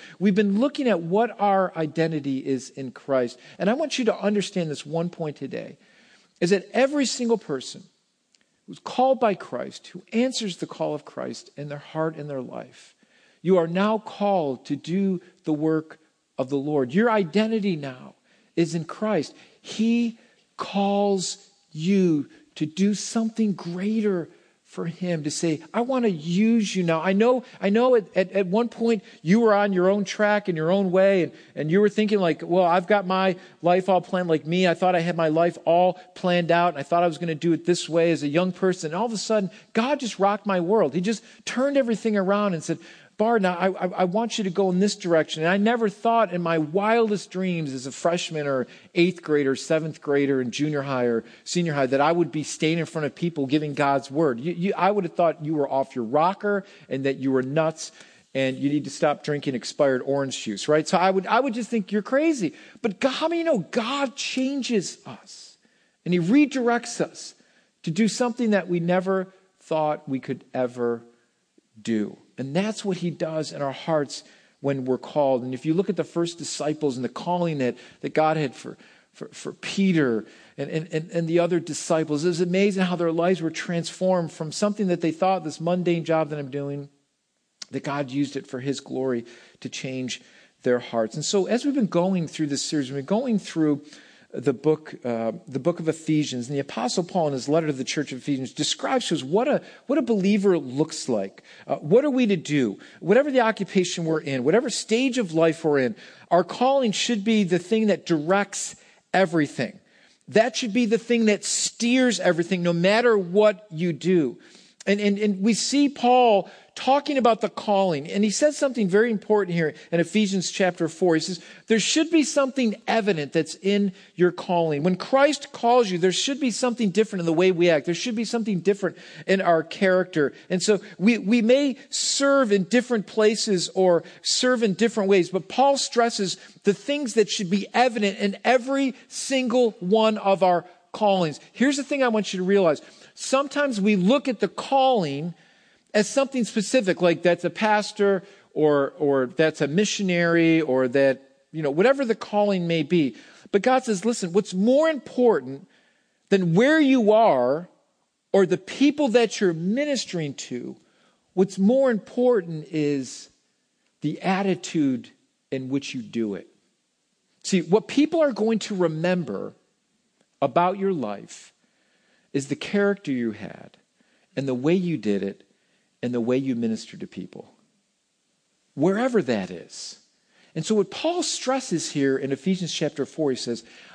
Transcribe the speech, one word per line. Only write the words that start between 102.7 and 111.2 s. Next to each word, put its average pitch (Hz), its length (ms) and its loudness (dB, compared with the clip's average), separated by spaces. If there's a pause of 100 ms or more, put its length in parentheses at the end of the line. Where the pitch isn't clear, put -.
Whatever 247 300 2
the 262 100 2
occupation 196 640 0
we're 160 160 0
in, 135 240 -4
whatever 226 240 2
stage 247 480 0
of 190 160 -2
life 160 320 2
we're 147 140 2
in, 123 180 0 (340)
our 175 140 4
calling 254 480 0
should 208 320 -2
be 214 180 4
the 175 160 0
thing 220 280 0
that 196 180 0
directs 170 720 -2 (380)
everything. 156 640 0 (480)
That 220 260 2
should 208 200 -4
be 240 100 2
the 214 140 2
thing 233 260 0